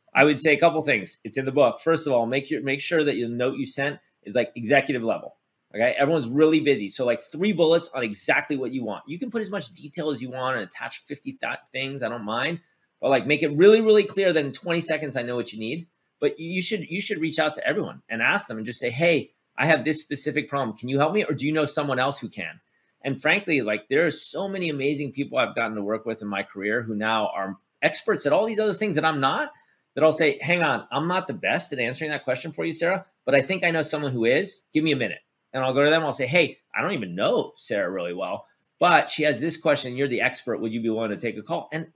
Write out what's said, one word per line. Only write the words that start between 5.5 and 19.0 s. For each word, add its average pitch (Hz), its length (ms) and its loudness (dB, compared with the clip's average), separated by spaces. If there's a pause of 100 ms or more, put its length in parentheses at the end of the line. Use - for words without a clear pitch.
Okay? 117 240 2
Everyone's 139 300 2
really 156 320 4
busy. 113 300 0
So, 127 160 2
like, 120 160 4
three 190 320 -2
bullets 165 400 4
on 127 100 -2
exactly 131 540 0
what 123 120 -4
you 127 140 -6
want. 101 220 -6
You 160 120 -10
can 247 120 -8
put 233 100 -4
as 190 100 -6
much 202 220 -8
detail 151 380 -6
as 123 100 -4
you 127 80 -10
want 127 300 -4
and 95 100 -6
attach - 300 -12
fifty 139 340 -12
th-, 123 260 -6 (140)
things. 135 300 -6
I 110 80 -2
don't 117 160 -8
mind. 135 340 -2 (400)
But, - 80 0
like, 127 180 2
make 147 160 2
it 147 140 0
really, 208 240 8
really 214 240 6
clear 190 300 0
that 151 100 2
in 139 80 -6
twenty 170 300 -2
seconds 147 340 -4
I 123 60 -2
know 123 140 -4
what 120 180 -6
you 107 40 -12
need. 135 280 -6 (340)
But 147 180 0
you 170 220 -4
should, 175 300 -4
you 180 100 -4
should 196 220 -4
reach 160 160 -2
out 156 160 2
to - 120 -6
everyone 151 440 -2
and 113 100 -4
ask 156 260 2
them 110 120 -8
and 110 80 -6
just 120 140 -8
say, 120 100 -2
"Hey, 151 400 2 (260)